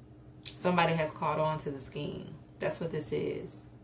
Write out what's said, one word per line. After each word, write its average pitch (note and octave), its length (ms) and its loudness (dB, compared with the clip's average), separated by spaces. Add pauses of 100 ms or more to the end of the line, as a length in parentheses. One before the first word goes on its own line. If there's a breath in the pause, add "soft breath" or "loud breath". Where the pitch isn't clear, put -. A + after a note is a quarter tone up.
(560)
Somebody E3+ 380 6
has D#3 160 2
caught D3+ 280 0
on D#3 200 4
to D3+ 120 -4
the C#3 80 -4
scheme. - 560 -4 (240)
That's - 220 0
what E3 100 0
this - 220 0
is. - 540 -2 (160)